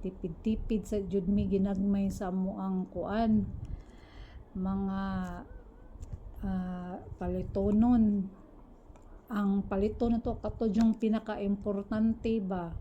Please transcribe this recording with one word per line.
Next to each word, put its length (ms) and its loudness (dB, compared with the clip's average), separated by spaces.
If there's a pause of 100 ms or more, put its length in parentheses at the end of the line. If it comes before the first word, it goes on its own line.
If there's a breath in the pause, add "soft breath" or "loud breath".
Tipid-tipid 800 -2
sa 140 0
jud 260 0
mi 220 2
ginagmay 640 2
sa 160 -4
amo 320 -2
ang 320 -2
kuan. 500 2 (1120 loud breath)
Mga, 460 -2 (1500)
ah, 480 -4 (240)
palitonon. 1120 4 (920)
Ang 400 0
palito 400 0
na 160 2
to, 160 -4
kato 320 -2
yung 320 6
pinaka-importante 1400 0
ba? 240 -2 (120)